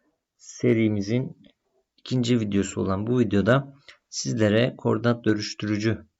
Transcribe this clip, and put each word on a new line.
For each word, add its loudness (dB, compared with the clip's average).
serimizin 0
ikinci 0
videosu -2
olan -2
bu 2
videoda 2
sizlere 0
koordinat 0
dönüştürücü -2